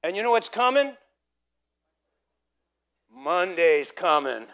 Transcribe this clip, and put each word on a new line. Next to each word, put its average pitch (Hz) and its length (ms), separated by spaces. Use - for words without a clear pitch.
And 175 140
you 208 80
know 233 80
what's - 160
coming? 262 440
Monday's 160 800
coming. 139 600